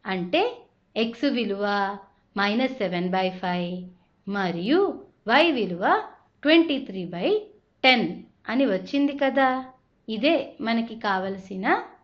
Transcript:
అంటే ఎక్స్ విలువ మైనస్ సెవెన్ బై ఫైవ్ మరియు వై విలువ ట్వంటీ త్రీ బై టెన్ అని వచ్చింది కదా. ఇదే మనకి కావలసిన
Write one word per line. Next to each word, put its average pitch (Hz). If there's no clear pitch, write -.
అంటే 202
ఎక్స్ 226
విలువ 202
మైనస్ 226
సెవెన్ 180
బై 185
ఫైవ్ 180
మరియు 202
వై 302
విలువ 233
ట్వంటీ 320
త్రీ 190
బై 180
టెన్ 220
అని 262
వచ్చింది 277
కదా. 262
ఇదే 262
మనకి 226
కావలసిన 196